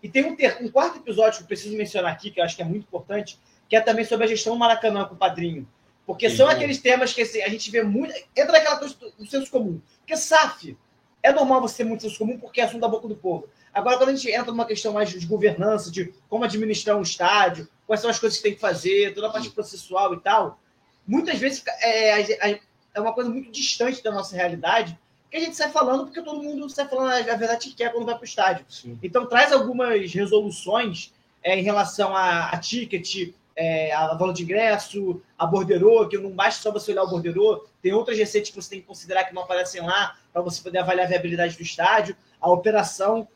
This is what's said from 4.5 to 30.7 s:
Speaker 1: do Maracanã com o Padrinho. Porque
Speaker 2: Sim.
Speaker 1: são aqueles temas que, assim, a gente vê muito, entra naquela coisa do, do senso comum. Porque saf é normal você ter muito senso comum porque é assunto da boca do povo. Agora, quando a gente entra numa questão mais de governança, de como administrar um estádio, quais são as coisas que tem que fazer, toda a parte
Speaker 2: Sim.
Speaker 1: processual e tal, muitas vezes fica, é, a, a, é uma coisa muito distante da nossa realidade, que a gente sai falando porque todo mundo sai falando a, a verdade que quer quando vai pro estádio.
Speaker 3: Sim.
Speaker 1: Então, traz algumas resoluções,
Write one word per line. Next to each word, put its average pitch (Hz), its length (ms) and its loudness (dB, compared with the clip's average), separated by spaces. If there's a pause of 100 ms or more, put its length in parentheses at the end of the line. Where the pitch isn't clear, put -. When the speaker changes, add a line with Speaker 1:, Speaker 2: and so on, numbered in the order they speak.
Speaker 1:
do 240 40 -4
Maracanã 226 460 2
com 185 100 -14
o 165 40 -20
Padrinho. 170 500 -2 (380)
Porque - 240 0
Speaker 2:
Sim. 220 60 -4
Speaker 1:
são 262 120 8
aqueles 285 300 2
temas 254 340 2
que, - 100 -4
assim, 226 200 -2
a 196 60 -2
gente 208 220 -6
vê 226 120 2
muito, 220 320 -2 (200)
entra 311 180 4
naquela 302 240 6
coisa 285 180 -8
do, 226 160 -18
do 214 160 -20
senso 269 240 -4
comum. 202 300 -2 (180)
Porque - 180 -6
saf 285 580 2 (480)
é 277 100 6
normal 262 280 4
você 226 180 -6
ter 233 60 0
muito 226 180 -4
senso 220 140 -8
comum 226 220 -4
porque - 220 -6
é 233 40 4
assunto 233 160 -4
da 226 80 0
boca 214 200 -4
do 208 80 -8
povo. 175 320 -6 (260)
Agora, 247 240 2
quando 262 120 4
a 277 40 2
gente 254 160 -4
entra 240 220 0
numa 233 120 -2
questão 214 280 -4
mais 208 180 0
de 175 160 -10
governança, 196 640 0
de 175 240 -8 (160)
como 226 140 -2
administrar 214 520 0
um 202 60 -2
estádio, 180 680 2 (180)
quais 214 140 0
são 233 80 0
as 226 100 0
coisas 214 200 0
que - 60 -10
tem 208 100 2
que - 60 -16
fazer, 196 540 0
toda 208 120 -4
a 220 40 -2
parte 214 180 -6
Speaker 2:
Sim. - 60 -18
Speaker 1:
processual 190 600 -2
e 170 60 -12
tal, 196 380 2 (480)
muitas 302 320 0
vezes 269 200 -2
fica, - 140 -6 (100)
é, 220 300 4 (280)
a, 208 120 0
a, 208 60 -4 (360)
é 208 60 -4
uma 220 120 -2
coisa 240 160 -4
muito 240 220 -8
distante 233 520 -4
da 220 100 -4
nossa 196 220 -8
realidade, 175 640 -2 (340)
que 302 60 -8
a 320 40 -4
gente 330 160 -6
sai 339 140 -2
falando 277 360 2
porque 339 160 -12
todo 302 200 -10
mundo 285 280 -10
sai 277 180 -6
falando 262 220 -2
a, 254 80 2
a 233 180 -2
verdade 226 320 -4
que - 60 -20
quer 233 180 -4
quando 233 140 -4
vai 233 80 -4
pro 240 100 -14
estádio. 190 420 0
Speaker 3:
Sim. 120 360 -16
Speaker 1:
Então, 247 240 -2
traz 277 260 4
algumas 226 640 2
resoluções, 202 1000 0 (300)